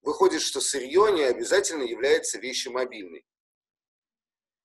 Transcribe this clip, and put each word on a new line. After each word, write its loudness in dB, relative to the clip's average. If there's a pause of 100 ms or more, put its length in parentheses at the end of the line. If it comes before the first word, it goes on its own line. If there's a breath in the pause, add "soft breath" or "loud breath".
Выходит, 2
что -4
сырьё 2
не 2
обязательно 0
является 0
вещью -8
мобильной». -8 (1400)